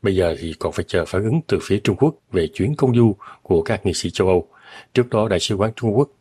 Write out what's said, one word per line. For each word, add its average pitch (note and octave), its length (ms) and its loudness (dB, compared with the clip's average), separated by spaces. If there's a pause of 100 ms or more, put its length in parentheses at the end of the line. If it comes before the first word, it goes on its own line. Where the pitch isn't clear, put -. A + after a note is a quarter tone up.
Bây G2 140 0
giờ E2+ 240 2
thì E2 200 -8
còn D#2+ 140 -4
phải - 140 -4
chờ F2 180 0
phản F#2+ 180 -4
ứng C3+ 240 0
từ F#2+ 140 0
phía G2+ 220 -2
Trung G2+ 120 0
Quốc D#3 200 2 (160)
về E2+ 160 0
chuyến A#2 280 -4
công B2+ 200 2
du A2+ 200 4 (280)
của - 180 2
các G2+ 240 -4
nghị F#2 80 0
sĩ - 160 -6
châu F#2 180 0
Âu. F2+ 200 2 (460)
Trước B2 160 2
đó, A2 180 0
Đại G2+ 120 0
sứ G#2+ 160 -2
quán G#2+ 200 0
Trung A2 220 0
Quốc C#3+ 120 2 (120)